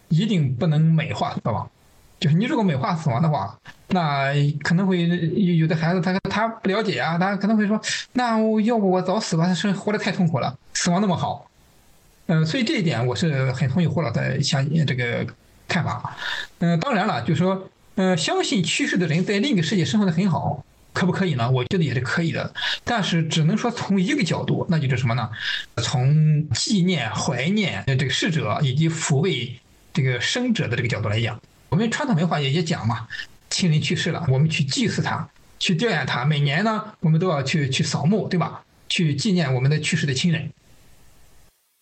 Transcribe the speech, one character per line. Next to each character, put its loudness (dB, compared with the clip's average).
一 2
定 0
不 -2
能 4
美 2
化 -4
死 -4
亡。 -4
就 0
是 6
你 4
如 0
果 2
美 2
化 0
死 -2
亡 2
的 4
话， -2
那 0
可 2
能 4
会 2
有， 2
有 4
的 0
孩 0
子 0
他， 0
他 0
不 -6
了 0
解 -2
啊， -2
他 0
可 -4
能 4
会 2
说 0
，“那 0
我， 2
要 2
不 2
我 2
早 0
死 -2
吧， 2
他 2
生 0
活 -4
得 -2
太 -4
痛 0
苦 0
了， -4
死 -2
亡 2
那 2
么 2
好。” -6
呃， 2
所 -2
以 0
这 0
一 0
点 0
我 0
是 0
很 0
同 0
意 2
胡 0
老 -2
师 -2
相-， 0
这 -2
个 -2
看 -2
法。 -8
呃， 2
当 -2
然 0
了， -2
就 0
是 -
说， 0
呃， 2
相 0
信 0
去 -2
世 0
的 2
人 0
在 0
另 0
一 2
个 2
世 0
界 2
生 0
活 2
得 0
很 2
好， -2
可 0
不 2
可 0
以 0
呢？ 0
我 2
觉 -2
得 2
也 0
是 -2
可 -2
以 0
的， -6
但 -2
是 0
只 0
能 2
说 0
从 0
一 0
个 0
角 -2
度， -2
那 2
就 -2
是 0
什 0
么 2
呢？ -2
从 4
纪 2
念、 2
怀 -2
念 0
这 2
个 0
逝 -2
者 0
以 2
及 2
抚 0
慰 -2
这 0
个 0
生 -2
者 0
的 -2
这 -2
个 -2
角 -4
度 -4
来 0
讲， -4
我 0
们 2
传 -2
统 2
文 2
化 0
也， 0
也 2
讲 -2
嘛， -4
亲 0
人 4
去 -2
世 -2
了， -4
我 4
们 4
去 -2
祭 -2
祀 -2
他， -4
去 0
吊 0
唁 -2
他， -2
每 2
年 2
呢， 0
我 0
们 4
都 2
要 0
去， 0
去 0
扫 -2
墓， 2
对 0
吧？ -6
去 0
纪 0
念 0
我 0
们 2
的 2
去 -2
世 0
的 -2
亲 0
人。 -4